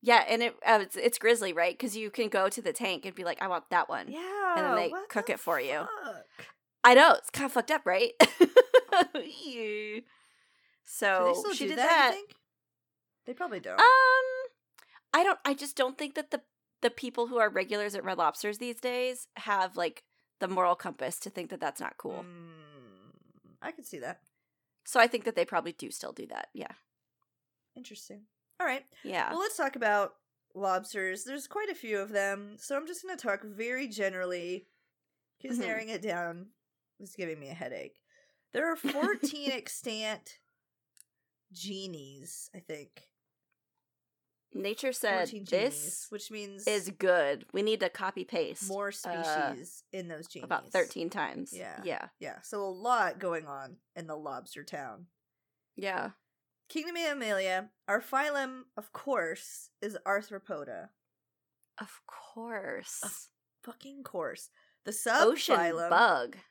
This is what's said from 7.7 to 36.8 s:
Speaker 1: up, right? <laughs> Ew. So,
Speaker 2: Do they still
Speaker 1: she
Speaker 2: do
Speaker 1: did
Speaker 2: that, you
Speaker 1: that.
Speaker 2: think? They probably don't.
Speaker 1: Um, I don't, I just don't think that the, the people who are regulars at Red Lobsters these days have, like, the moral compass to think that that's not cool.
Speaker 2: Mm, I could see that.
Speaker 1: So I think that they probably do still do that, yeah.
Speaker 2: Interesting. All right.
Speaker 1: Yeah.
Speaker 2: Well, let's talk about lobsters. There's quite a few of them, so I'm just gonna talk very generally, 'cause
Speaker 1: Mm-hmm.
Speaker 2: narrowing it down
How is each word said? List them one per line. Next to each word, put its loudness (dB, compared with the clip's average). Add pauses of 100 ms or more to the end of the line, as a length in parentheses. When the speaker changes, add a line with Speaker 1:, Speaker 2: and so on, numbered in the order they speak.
Speaker 1:
up, 0
right? 2
<laughs> 6
Ew. -6 (840)
So, 2
Speaker 2:
Do 4
they 2
still -2
Speaker 1:
she -2
Speaker 2:
do -2
Speaker 1:
did -2
Speaker 2:
that, 4
you 6
Speaker 1:
that. 8
Speaker 2:
think? -8 (920)
They -10
probably -6
don't. 0
Speaker 1:
Um, 12 (1300)
I 6
don't, 2
I 0
just -10
don't 0
think -8
that -6
the, -4 (400)
the 4
people -6
who -2
are 6
regulars -2
at -8
Red -4
Lobsters 0
these -8
days -4
have, 0
like, -4 (380)
the -4
moral 2
compass -8
to -10
think -10
that -12
that's -4
not -8
cool. -10
Speaker 2:
Mm, -20 (100)
I -10
could -18
see -16
that. -12 (640)
Speaker 1:
So 4
I 12
think 0
that -2
they 4
probably -4
do -12
still -12
do -14
that, -10
yeah. -14 (1000)
Speaker 2:
Interesting. -20 (380)
All -2
right. -4 (180)
Speaker 1:
Yeah. -2
Speaker 2:
Well, -4
let's -4
talk -2
about 2 (420)
lobsters. -4
There's -10
quite -6
a -6
few -4
of -6
them, -4
so -6
I'm -6
just -12
gonna -10
talk -4
very -6
generally, -4 (720)
'cause -8
Speaker 1:
Mm-hmm. -4
Speaker 2:
narrowing -6
it -8
down -6 (500)